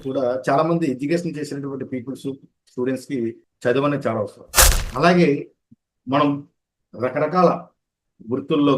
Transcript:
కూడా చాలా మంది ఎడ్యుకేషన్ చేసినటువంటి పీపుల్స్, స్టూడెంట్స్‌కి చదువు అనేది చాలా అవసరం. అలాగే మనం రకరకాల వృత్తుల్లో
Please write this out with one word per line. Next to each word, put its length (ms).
కూడా 160
చాలా 220
మంది 240
ఎడ్యుకేషన్ 440
చేసినటువంటి 560
పీపుల్స్, 340
స్టూడెంట్స్‌కి 480
చదువు 260
అనేది 180
చాలా 160
అవసరం. 240
అలాగే 300
మనం 160
రకరకాల 460
వృత్తుల్లో 460